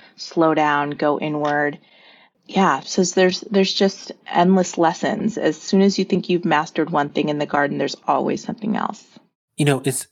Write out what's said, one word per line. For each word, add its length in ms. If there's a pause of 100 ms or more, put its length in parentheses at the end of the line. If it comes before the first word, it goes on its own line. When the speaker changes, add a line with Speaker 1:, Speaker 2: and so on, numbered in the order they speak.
(180)
Speaker 1:
slow 380
down, 360
go 280
inward. 600 (680)
Yeah, 340
so 220
there's, 380 (100)
there's 220
just 400 (140)
endless 500
lessons. 640
As 220
soon 200
as 180
you 60
think 240
you've 160
mastered 460
one 180
thing 220
in 80
the 80
garden, 320
there's 180 (100)
always 380
something 320
else. 260 (540)
Speaker 2:
You 80
know, 200
it's, 280